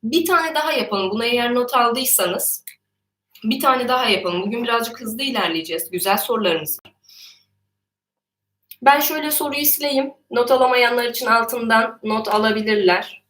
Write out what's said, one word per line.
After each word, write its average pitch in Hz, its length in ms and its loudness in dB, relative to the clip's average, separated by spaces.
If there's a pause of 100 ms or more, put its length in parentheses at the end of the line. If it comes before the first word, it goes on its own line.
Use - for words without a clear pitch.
Bir 302 220 0
tane 330 300 0
daha 302 180 0
yapalım. 196 380 -2
Bunu 220 140 -2
eğer 240 300 0
not 247 200 -2
aldıysanız 240 880 0 (800)
bir 262 160 -2
tane 262 280 2
daha 254 200 0
yapalım. 180 340 -2
Bugün 233 220 -4
birazcık 233 360 -2
hızlı 226 220 -8
ilerleyeceğiz. 165 680 -4
Güzel 190 260 0
sorularımız 185 680 -2
var. - 60 -20 (1900)
Ben 285 180 6
şöyle 302 300 -2
soruyu 294 340 -2
sileyim. 277 480 0 (180)
Not 240 200 2
alamayanlar 247 540 4
için 240 220 -4
altından 226 760 0
not 214 260 -2
alabilirler. 208 1000 2